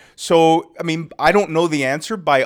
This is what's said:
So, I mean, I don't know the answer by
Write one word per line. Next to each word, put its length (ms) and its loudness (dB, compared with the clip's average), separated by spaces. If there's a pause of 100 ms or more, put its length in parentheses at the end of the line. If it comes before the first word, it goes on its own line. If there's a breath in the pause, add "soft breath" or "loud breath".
(160 soft breath)
So, 640 2
I 40 -8
mean, 340 -6
I 140 2
don't 200 0
know 160 0
the 180 -4
answer 320 -6
by 280 0